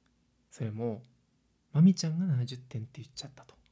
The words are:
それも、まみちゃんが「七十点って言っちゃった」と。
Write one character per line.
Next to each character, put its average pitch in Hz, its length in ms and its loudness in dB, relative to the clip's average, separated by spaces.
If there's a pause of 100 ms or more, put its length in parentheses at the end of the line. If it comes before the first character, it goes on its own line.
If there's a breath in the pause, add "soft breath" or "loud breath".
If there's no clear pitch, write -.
(520)
そ - 120 -10
れ 110 80 -6
も、 110 300 -6 (720)
ま 147 80 6
み 185 140 8
ち - 120 -6
ゃ - 20 -2
ん 160 100 -4
が 190 60 -2 (120)
「七 123 80 0
十 123 120 -12
点 120 260 -10
っ - 20 -10
て - 160 -18
言 - 40 -14
っ - 80 -20
ち - 120 -16
ゃ - 20 -16
っ - 80 -18
た」 - 100 -20
と。 - 100 -20 (160)